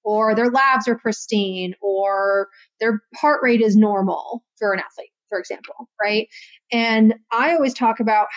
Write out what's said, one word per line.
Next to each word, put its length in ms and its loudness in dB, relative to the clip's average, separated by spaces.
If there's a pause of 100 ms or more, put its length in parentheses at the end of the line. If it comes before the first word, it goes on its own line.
Or 300 0
their 160 2
labs 380 2
are 100 -2
pristine, 840 -4
or 680 0 (320)
their 220 0 (140)
heart 280 0
rate 180 2
is 140 4
normal 680 0 (140)
for 160 -2
an 60 -2
athlete, 320 -14 (180)
for 100 -6
example, 500 -14 (120)
right? 260 -2 (440)
And 440 4 (160)
I 220 0
always 220 0
talk 240 -2
about 380 2